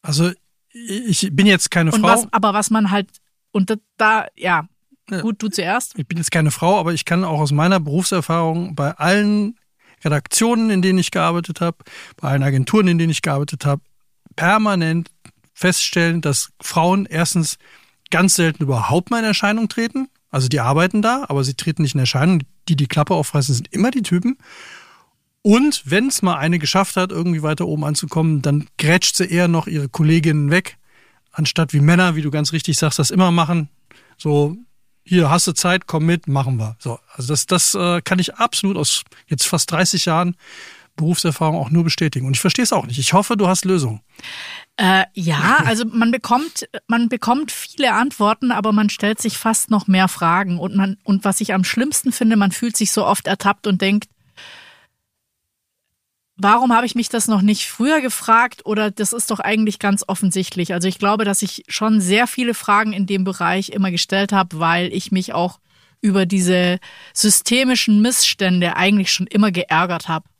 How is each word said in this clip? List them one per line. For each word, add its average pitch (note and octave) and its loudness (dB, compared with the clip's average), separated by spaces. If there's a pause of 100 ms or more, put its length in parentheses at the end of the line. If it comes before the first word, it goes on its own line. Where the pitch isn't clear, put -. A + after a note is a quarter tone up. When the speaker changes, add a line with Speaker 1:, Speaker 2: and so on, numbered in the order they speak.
Speaker 1:
Also D#3+ 0 (420)
ich A#3 -4
bin G3 2
jetzt F#3+ 4
keine E3 0
Speaker 2:
Und G#3+ 0
Speaker 1:
Frau. - 2
Speaker 2:
was, A3+ 2
aber G#3 0
was G#3 -2
man G#3+ 2
halt, G3+ -2 (420)
und F#3+ 0
da, A3 0 (220)
da, A3 2
ja, E3+ -2 (420)
Speaker 1:
Ja. F#3+ -4
Speaker 2:
gut, G#3+ -4
du G#3+ -2
zuerst. G3+ -4
Speaker 1:
Ich D3 -8
bin E3+ -6
jetzt E3+ -4
keine D#3 2
Frau, F#3 0
aber E3+ -2
ich - -6
kann F3+ 0
auch D#3 -2
aus D3 0
meiner E3+ 2
Berufserfahrung E3 -2
bei D3 -4
allen G#3 0 (440)
Redaktionen, A3 0
in F#3 2
denen F#3 2
ich F3 0
gearbeitet E3+ -2
habe, E3+ -4 (400)
bei C#3 -6
allen C#3 2
Agenturen, C#3 2
in E3+ 4
denen E3 2
ich - -4
gearbeitet C#3+ -4
habe, C#3+ 0 (520)
permanent F3 0 (420)
feststellen, E3+ 0
dass - -2
Frauen F#3 0
erstens E3 -2 (520)
ganz F3+ 2
selten E3 0
überhaupt C3+ 0
mal A#3 0
in A3 -2
Erscheinung G#3+ 0
treten. A#3+ -4 (240)
Also C3 -2
die C3+ 0
arbeiten D#3+ 2
da, B3 0
aber C#3 -2
sie C3 -4
treten D#3+ -4
nicht C3+ -2
in C#3+ 0
Erscheinung. C#3+ 2 (260)
Die, E3 2
die C3+ 0
Klappe D#3 0
aufreißen, C#3+ 0
sind B2 -4
immer A#3+ 0
die B3 -2
Typen. F#3 -2 (1040)
Und B3+ 4
wenn's G#3+ 0
mal F3 0
eine E3 0
geschafft F#3+ 0
hat, F#3 -2
irgendwie E3+ -2
weiter D#3 -2
oben D3+ -4
anzukommen, D3+ 0
dann D3 0 (100)
grätscht - 2
sie F3+ 0
eher F3 2
noch E3 0
ihre D3 -4
Kolleginnen D3+ 2
weg, - -2 (540)
anstatt D#3 -2
wie D3 4
Männer, F3 4
wie D#3 -4
du D3 -4
ganz D3+ -2
richtig D#3+ -2
sagst, - 0
das C#3+ 0
immer F#3 4
machen. E3 0 (480)
So, D3 0 (480)
hier, F3 2
hast E3+ 2
du E3+ -4
Zeit, F3+ -2
komm D#3+ -2
mit, E3+ 0
machen C3 -2
wir. A2 -6
So, A#2 -10 (160)
also B2+ -6
das, - -2
das, - 0
äh, F3 0
kann F#3 -2
ich - -2
absolut G3+ -2
aus - -2 (240)
jetzt - -4
fast - -2
dreißig E3+ 0
Jahren F3 0 (600)
Berufserfahrung D#3+ 0
auch C3 -4
nur E3+ 4
bestätigen. D3 -2
Und C3+ 0
ich - -2
verstehe G3 0
es A#3 0
auch D#3 0
nicht. B2 -6
Ich B2+ 0
hoffe, A3+ 0
du G3 2
hast F#3 0
Lösungen. C#3+ 0 (760)
Speaker 2:
Äh, F#3+ 4
ja, E3 2
Speaker 1:
<laughs> - 0
Speaker 2:
also A3+ 0
man A3+ 2
bekommt, - -2 (200)
man A#3 0
bekommt B3+ -2
viele - -2
Antworten, A3+ 0
aber G#3 0
man G#3+ 4
stellt G#3+ -2
sich - -4
fast - 0
noch G#3 0
mehr F#3 4
Fragen. F3 0
Und B2+ -6
man, G3 0
und G3 0
was G3 0
ich G#3 -4
am F#3+ 2
schlimmsten C4 -2
finde, A3+ 2
man G3+ 4
fühlt - -4
sich G3+ 0
so G#3+ 0
oft G3 0
ertappt G3 -2
und F#3 0
denkt, G3+ 0 (2250)
warum A3+ 4
habe A#3+ 4
ich - -6
mich A#3+ -2
das A3+ -2
noch G#3 2
nicht G#3 2
früher D4 0
gefragt? A#3 0
Oder G#3+ -2
das G#3 -4
ist A#3 -4
doch G3+ -4
eigentlich G#3+ -2
ganz G3+ 0
offensichtlich. F#3 -2
Also F3 -2
ich F#3 -4
glaube, G#3 0
dass G3+ 0
ich - -8
schon A3 0
sehr G#3 2
viele A#3+ -4
Fragen G#3+ 0
in F#3+ -2
dem G3 -2
Bereich F3+ -2
immer F#3+ -2
gestellt G3 -2
habe, F3+ 0
weil E3+ 0
ich - -6
mich F#3 -2
auch F3 -4 (420)
über G3 2
diese F3+ 2 (340)
systemischen A3+ 2
Missstände F3+ 0
eigentlich G3 2
schon - -4
immer G3+ 2
geärgert F3 -2
habe. D#3+ -4 (140)